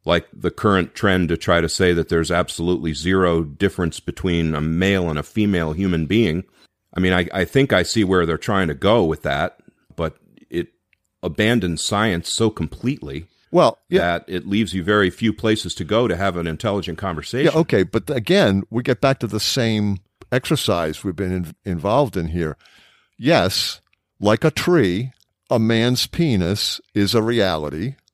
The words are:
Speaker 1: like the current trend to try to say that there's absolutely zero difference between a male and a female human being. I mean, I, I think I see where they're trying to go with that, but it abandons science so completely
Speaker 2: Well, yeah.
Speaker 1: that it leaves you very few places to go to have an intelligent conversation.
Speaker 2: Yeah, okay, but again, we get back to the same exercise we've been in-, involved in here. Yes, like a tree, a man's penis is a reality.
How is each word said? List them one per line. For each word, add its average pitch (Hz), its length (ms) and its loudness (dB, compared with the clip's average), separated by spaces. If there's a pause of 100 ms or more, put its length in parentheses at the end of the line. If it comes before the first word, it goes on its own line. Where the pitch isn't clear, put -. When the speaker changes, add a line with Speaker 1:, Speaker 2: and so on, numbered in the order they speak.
Speaker 1:
like 85 260 0
the - 180 -4
current 95 440 0
trend 92 340 2
to 82 80 0
try 85 240 2
to 82 80 0
say 90 240 2
that 85 160 0
there's 82 220 0
absolutely 85 640 -2
zero 85 500 2
difference 82 560 -2
between 85 540 -2
a 76 60 -4
male 87 500 0
and 76 80 -4
a 73 40 -4
female 92 500 0
human 85 340 -2
being. 92 380 0 (500)
I 90 60 -2
mean, 92 120 2
I, 90 220 0
I 92 100 0
think 135 300 2
I 92 80 4
see 107 200 0
where 92 240 2
they're 80 120 -2
trying 95 300 0
to 73 60 -4
go 98 300 2
with 78 180 -2
that, 76 360 -4 (380)
but 82 200 -4 (320)
it 85 200 -6 (540)
abandons 90 600 0
science 101 520 -2
so 113 140 2
completely 80 800 -6 (240)
Speaker 2:
Well, 156 260 4 (140)
yeah. 175 100 2
Speaker 1:
that 85 260 0
it 90 200 -6
leaves 101 260 0
you 92 100 -2
very 101 280 4
few 107 240 -2
places 110 400 -2
to 90 100 -8
go 110 240 2
to 85 80 0
have 90 220 -2
an 85 80 -4
intelligent 87 500 -4
conversation. 98 560 -2
Speaker 2:
Yeah, 160 80 2
okay, 107 220 2
but - 260 -2
again, 127 600 2
we 117 120 -2
get 127 200 -2
back 135 160 2
to 120 80 -4
the 104 120 -4
same 107 600 0 (340)
exercise 101 720 -2
we've 95 120 -4
been 92 160 -2
in-, 87 220 -6 (100)
involved 101 520 0
in 82 120 -2
here. 80 280 -4 (640)
Yes, 113 600 0 (380)
like 107 260 2
a 156 60 2
tree, 127 600 2 (380)
a 127 80 2
man's 117 480 2
penis 104 760 0 (140)
is 104 200 2
a 110 80 4
reality. 95 760 -2 (180)